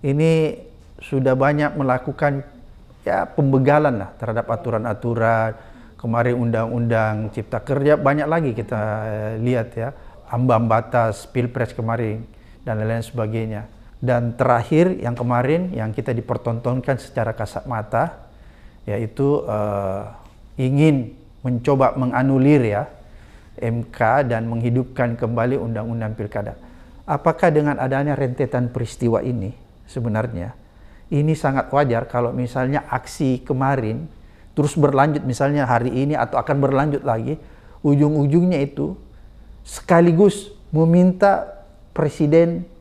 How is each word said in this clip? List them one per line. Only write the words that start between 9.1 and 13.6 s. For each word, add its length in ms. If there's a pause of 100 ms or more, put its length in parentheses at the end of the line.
lihat 300 (100)
ya, 160 (400)
ambang 320
batas 640
pilpres 400
kemarin 560 (400)
dan 160
lain-lain 240
sebagainya. 560 (400)